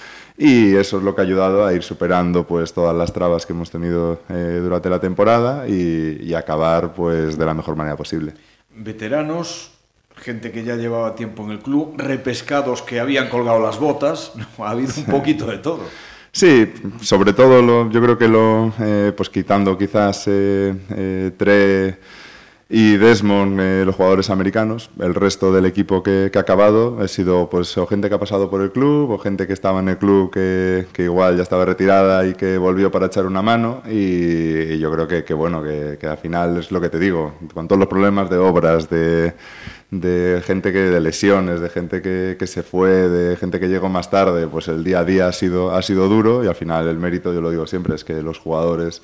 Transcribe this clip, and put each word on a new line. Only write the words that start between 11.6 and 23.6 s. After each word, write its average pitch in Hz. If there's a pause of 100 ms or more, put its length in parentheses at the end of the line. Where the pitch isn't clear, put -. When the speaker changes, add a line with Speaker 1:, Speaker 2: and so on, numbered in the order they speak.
Speaker 2:
repescados 131
que 117
habían 131
colgado 117
las 107
botas, 147
<laughs> -
¿no? 110
Ha 107
habido 127
un 147
Speaker 1:
Sí. -
Speaker 2:
poquito 147
de 104
todo. 151 (500)
Speaker 1:
Sí, 131 (300)
sobre 98
todo 127
lo, 120
yo 117
creo 120
que 117
lo, 113
eh, 104
pues 98
quitando 98
quizás, 101
eh, 98 (180)
eh, 92
Tre 98 (720)
y 107
Desmond, 101
eh, 95